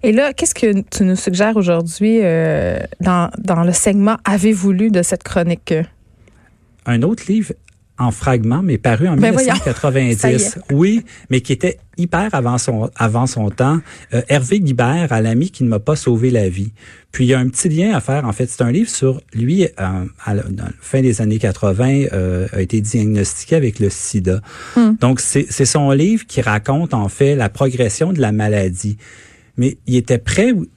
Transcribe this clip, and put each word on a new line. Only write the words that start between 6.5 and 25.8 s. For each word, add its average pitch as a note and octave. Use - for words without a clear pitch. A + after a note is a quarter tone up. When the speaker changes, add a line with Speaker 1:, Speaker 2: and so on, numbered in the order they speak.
Speaker 2:
Un A#2+
autre A3
livre G#3
en B2
fragments, B2+
mais D3+
paru B2
en E3+
Speaker 1:
Ben A3+
voyons. A#3
Speaker 2:
mille C4
neuf -
cent -
quatre-vingt-dix. B2+
Speaker 1:
Ça B2+
y B2
est. G3
Speaker 2:
Oui, G3
mais C3
qui C3+
était -
hyper F3
avant B2
son, A#2
avant A#2
son A2
temps. C#3
Euh, A#2
Hervé C#3+
Guibert, C3+
À A2
l'ami A#2
qui -
ne A#2+
m'a G#2+
pas D3+
sauvé B2+
la G#2+
vie. G2
Puis C3
il -
y C3
a C3
un B2+
petit D3+
lien F3+
à A#2+
faire, C#3
en G#2+
fait. B2+
C'est -
un A#2+
livre G#3
sur C3
lui, C3+
euh, -
à G#2+
la, G2+
dans F#2+
la F2+
fin C3+
des B2
années G#2+
quatre-vingts, A2+
euh, F#2
a G2
été G#2
diagnostiqué G#2+
avec C3
le G2+
sida. F#2+
Speaker 1:
Hmm. A3+
Speaker 2:
Donc, B2
c'est, -
c'est -
son C#3+